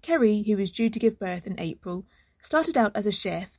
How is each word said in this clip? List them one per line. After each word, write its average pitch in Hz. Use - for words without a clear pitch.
Kerry, 220
who 214
was 196
due 226
to 226
give 220
birth 180
in 185
April, 175
started 320
out 220
as 208
a 208
chef 180